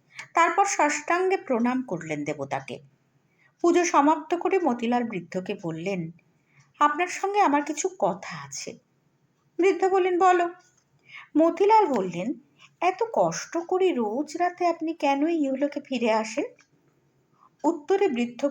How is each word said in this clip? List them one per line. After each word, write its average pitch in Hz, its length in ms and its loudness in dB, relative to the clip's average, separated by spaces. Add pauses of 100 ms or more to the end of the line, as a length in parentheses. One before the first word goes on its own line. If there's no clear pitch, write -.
(340)
তারপর 339 320 4
সাষ্টাঙ্গে 349 680 0
প্রণাম 254 460 0
করলেন 160 420 -6
দেবতাকে। 135 540 -6 (840)
পুজো 339 220 4
সমাপ্ত 311 500 2
করে 359 240 0
মতিলাল 240 460 0
বৃদ্ধকে 185 580 -6
বললেন, 165 480 -6 (680)
"আপনার 294 280 2
সঙ্গে 392 340 -2
আমার 294 220 2
কিছু 302 260 -6 (100)
কথা 180 440 -4
আছে।" - 360 -14 (800)
বৃদ্ধ 359 260 2
বললেন, 370 340 2
"বলো।" 349 360 4 (840)
মতিলাল 381 480 4
বললেন, 190 460 -2 (480)
"এত 370 320 0
কষ্ট 175 460 0
করে 370 340 2
রোজ 247 440 -4
রাতে 349 300 -2
আপনি 330 280 -2
কেন 277 320 0
এই 330 180 0
ইহলোকে 277 360 -2
ফিরে 233 320 -2
আসেন?" 220 320 -2 (1200)
উত্তরে 370 440 0
বৃদ্ধ 240 420 -2